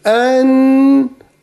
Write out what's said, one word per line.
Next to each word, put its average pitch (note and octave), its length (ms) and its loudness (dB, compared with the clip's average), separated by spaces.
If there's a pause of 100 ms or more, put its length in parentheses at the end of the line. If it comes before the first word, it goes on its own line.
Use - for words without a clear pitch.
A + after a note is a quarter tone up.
أن C4 1000 0 (360)